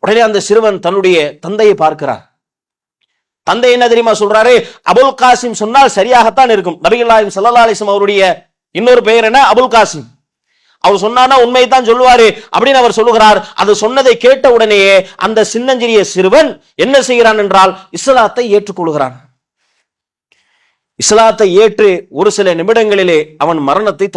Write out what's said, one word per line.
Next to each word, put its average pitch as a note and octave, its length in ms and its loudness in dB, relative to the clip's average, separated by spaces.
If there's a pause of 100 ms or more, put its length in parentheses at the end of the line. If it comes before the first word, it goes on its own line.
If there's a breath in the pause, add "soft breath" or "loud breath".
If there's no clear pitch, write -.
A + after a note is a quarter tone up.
உடனே A3 200 -2
அந்த G#3+ 200 0
சிறுவன் G#3 400 -2
தன்னுடைய F3+ 580 -2
தந்தையை G#3 360 0
பார்க்கிறார். D3+ 600 -6 (1040)
தந்தை A#3+ 300 0
என்ன B3 160 0
தெரியுமா A3+ 240 0
சொல்றாரு? G#3+ 540 0 (260 loud breath)
அபுல் C4 300 2
காசிம் B3 300 0
சொன்னால் A#3 420 0
சரியாகத்தான் A#3 560 2
இருக்கும். F3+ 320 -2
நபிகள் A#3 220 0
நாயகம் G#3+ 400 0
ஸல்லல்லாஹு A#3+ 140 2
அலைஹி A3+ 140 2
வஸல்லம் G3+ 160 -6
அவருடைய G3 640 -2 (200)
இன்னொரு A#3 320 2
பெயர் A3+ 220 0
என்ன? A3+ 260 2
அபுல் A3+ 180 0
காசிம். G3 360 -2 (760)
அவர் G3 200 0
சொன்னான்னா B3+ 420 2
உண்மையை B3 300 2
தான் C4 140 2
சொல்லுவாரு A#3 580 2 (160)
அப்படின்னு C#4 140 0
அவர் B3 200 2
சொல்லுகிறார். A3 640 0
அது G3+ 220 0
சொன்னதை B3 400 0
கேட்ட C4+ 360 0
உடனேயே G3 640 2
அந்த A3 280 -2
சின்னஞ்சிறிய A#3 600 -2
சிறுவன் G#3+ 580 0 (120)
என்ன B3+ 280 0
செய்கிறான் A3+ 360 0
என்றால், F#3+ 400 0 (120)
இஸ்லாத்தை A#3 640 -2
ஏற்றுக்கொள்கிறான். E3 580 -4 (1800)
இஸ்லாத்தை A3 600 0
ஏற்று G3+ 560 0
ஒரு F#3 200 -2
சில F#3+ 240 -2
நிமிடங்களிலே F#3 840 -2
அவன் D#3+ 200 -2
மரணத்தை D3 580 -4